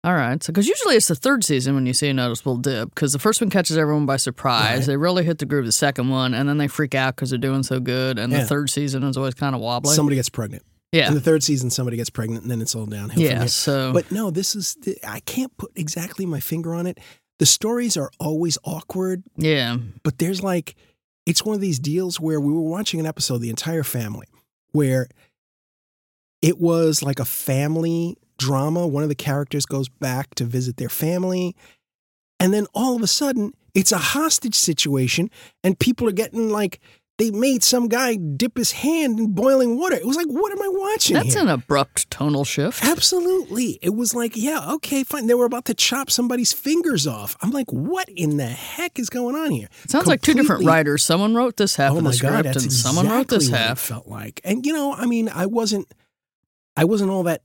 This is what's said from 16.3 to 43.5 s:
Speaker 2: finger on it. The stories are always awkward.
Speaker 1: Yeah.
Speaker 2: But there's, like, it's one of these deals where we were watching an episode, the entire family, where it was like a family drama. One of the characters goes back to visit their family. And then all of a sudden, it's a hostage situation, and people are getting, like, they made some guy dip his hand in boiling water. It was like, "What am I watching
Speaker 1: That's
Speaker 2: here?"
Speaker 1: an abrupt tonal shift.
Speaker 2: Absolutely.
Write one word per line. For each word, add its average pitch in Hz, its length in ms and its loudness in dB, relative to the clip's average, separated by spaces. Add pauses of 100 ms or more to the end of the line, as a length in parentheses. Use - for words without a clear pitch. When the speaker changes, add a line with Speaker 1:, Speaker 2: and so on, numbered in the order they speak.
Speaker 2:
finger 165 340 -6
on 175 140 -4
it. 180 100 -8 (420)
The 151 60 4
stories 233 520 2
are 139 120 -4 (120)
always 156 420 -2
awkward. 185 600 -4 (120)
Speaker 1:
Yeah. 135 440 0 (240)
Speaker 2:
But 151 160 -2
there's, 180 220 0
like, 180 340 -2 (500)
it's - 180 2
one 214 120 -2
of 196 60 -2
these 180 160 0
deals 165 440 -2
where 156 180 0
we 143 140 2
were 165 80 2
watching 165 400 -2
an 156 40 -2
episode, 135 340 -2
the 117 100 -4
entire 160 340 -4
family, 110 440 -6 (440)
where 131 380 2 (1300)
it 170 160 4
was 165 460 2
like 139 160 -2
a 123 60 -2
family 165 920 -2 (200)
drama. 143 500 0
One 143 160 0
of 151 60 0
the 143 60 -2
characters 143 500 -2
goes 135 240 -4
back 131 460 -6
to 123 100 -4
visit 127 320 -4
their 120 120 -6
family. 180 680 -2 (840)
And 185 140 4
then 208 200 2
all 247 220 2
of 226 60 -2
a 196 60 2
sudden, 254 440 0 (240)
it's 190 160 4
a 196 60 2
hostage 269 580 0
situation, 143 720 2 (320)
and 185 160 2
people 240 300 0
are 196 60 2
getting, 220 360 -2
like, 208 300 -2 (380)
they 220 140 2
made 240 320 2
some 240 260 2
guy 240 260 2
dip 175 420 -2
his 233 140 0
hand 277 480 0
in 220 140 0
boiling 247 440 4
water. 339 200 0
It 185 100 -4
was 269 80 0
like, 339 120 -2
"What 381 260 0
am 403 80 -4
I 392 80 -2
watching 392 460 0
Speaker 1:
That's 440 180 2
Speaker 2:
here?" 415 100 2
Speaker 1:
an 220 60 2
abrupt 139 600 0
tonal 147 360 -2
shift. 156 360 -2
Speaker 2:
Absolutely. 339 1000 0